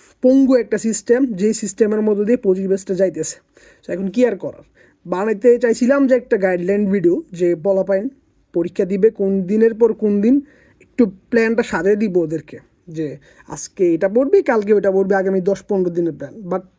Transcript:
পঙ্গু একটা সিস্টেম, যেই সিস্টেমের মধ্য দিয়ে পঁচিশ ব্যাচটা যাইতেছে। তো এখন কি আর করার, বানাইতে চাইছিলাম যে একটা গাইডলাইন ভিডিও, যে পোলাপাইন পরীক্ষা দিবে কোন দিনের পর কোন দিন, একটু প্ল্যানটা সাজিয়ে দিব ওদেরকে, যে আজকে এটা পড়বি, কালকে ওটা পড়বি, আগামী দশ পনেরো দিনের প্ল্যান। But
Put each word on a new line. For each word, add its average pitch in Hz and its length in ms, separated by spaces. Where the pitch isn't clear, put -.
পঙ্গু 262 320
একটা 220 240
সিস্টেম, 240 540
যেই 208 220
সিস্টেমের 214 460
মধ্য 208 240
দিয়ে 233 120
পঁচিশ 190 320
ব্যাচটা 190 260
যাইতেছে। 165 420
তো - 60
এখন 190 160
কি 240 180
আর 208 100
করার, - 260
বানাইতে 208 520
চাইছিলাম 247 480
যে 254 80
একটা 240 220
গাইডলাইন 190 540
ভিডিও, 190 320
যে 175 220
পোলাপাইন 190 540
পরীক্ষা 175 320
দিবে 196 260
কোন 196 320
দিনের 220 320
পর 220 180
কোন 208 280
দিন, 247 200
একটু - 260
প্ল্যানটা 226 560
সাজিয়ে 202 340
দিব 202 200
ওদেরকে, 156 420
যে 156 280
আজকে - 460
এটা 190 140
পড়বি, 277 340
কালকে 214 320
ওটা 196 180
পড়বি, 190 220
আগামী 190 260
দশ 190 280
পনেরো 185 220
দিনের 170 220
প্ল্যান। 143 360
But 185 120